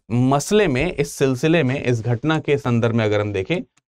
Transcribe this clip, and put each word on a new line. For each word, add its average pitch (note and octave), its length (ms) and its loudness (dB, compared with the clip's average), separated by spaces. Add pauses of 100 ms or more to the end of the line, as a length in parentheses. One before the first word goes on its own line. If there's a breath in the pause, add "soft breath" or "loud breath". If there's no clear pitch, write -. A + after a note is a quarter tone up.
(100)
मसले C#3 580 2
में, C#3 240 0
इस - 200 -4
सिलसिले D#3+ 500 2
में, B2 220 -2
इस A#2+ 160 0
घटना B2 400 -2
के D3 180 0
संदर्भ A#2 360 0
में A2+ 100 2
अगर G#2 160 2
हम G#2 120 -2
देखें G2+ 300 -2 (260)